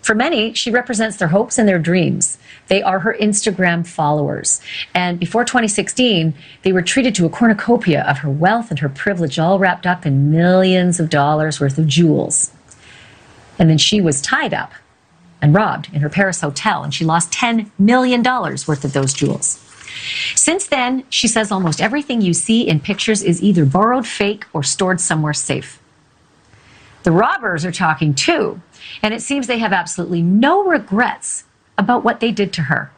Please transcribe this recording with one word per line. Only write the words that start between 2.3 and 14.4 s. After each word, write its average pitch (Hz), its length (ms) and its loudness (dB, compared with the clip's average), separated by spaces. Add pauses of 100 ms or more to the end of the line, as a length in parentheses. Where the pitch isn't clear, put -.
They 196 140 2
are 190 160 0
her 214 200 -2
Instagram 185 680 0
followers. 147 720 -2 (340)
And 180 240 0
before 220 280 0
twenty 233 200 0
sixteen, 196 680 0 (280)
they 190 100 2
were 180 100 2
treated 240 320 0
to 180 100 2
a 165 60 0
cornucopia 226 720 2
of 139 160 0
her 147 100 -6
wealth 190 400 0
and 147 120 -6
her 143 100 -2
privilege, 165 480 -4
all 180 200 2
wrapped 185 280 0
up 180 180 -2
in 143 260 2
millions 180 720 4
of 156 80 0
dollars 151 500 2
worth 139 200 0
of 160 80 2
jewels. 151 680 2 (1040)
And 165 120 6
then 156 80 4
she 208 240 2
was 160 180 0
tied 269 320 -2